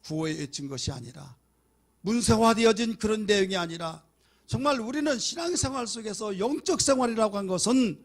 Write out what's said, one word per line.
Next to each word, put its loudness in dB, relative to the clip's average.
구호에 -4
외친 -8
것이 -6
아니라, -14
문서화되어진 4
그런 -2
내용이 2
아니라, -6
정말 0
우리는 -2
신앙생활 -4
속에서 -6
영적 0
생활이라고 2
한 -4
것은 2